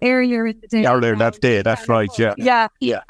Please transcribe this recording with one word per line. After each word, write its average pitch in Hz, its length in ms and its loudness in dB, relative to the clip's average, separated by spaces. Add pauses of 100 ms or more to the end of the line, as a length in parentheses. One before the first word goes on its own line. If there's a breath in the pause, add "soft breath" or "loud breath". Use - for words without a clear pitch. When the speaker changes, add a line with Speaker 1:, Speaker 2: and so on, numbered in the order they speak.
Speaker 1:
earlier 247 440 0
in 220 140 -6
the - 80 -20
day. 220 180 0
Speaker 2:
Earlier 120 300 2
that 113 240 -2
day, 117 200 2
that's 107 260 -2
right, 113 220 0 (100)
yeah. 107 200 0
Speaker 1:
Yeah. 233 300 2 (120)
Speaker 2:
Yeah. 240 300 -2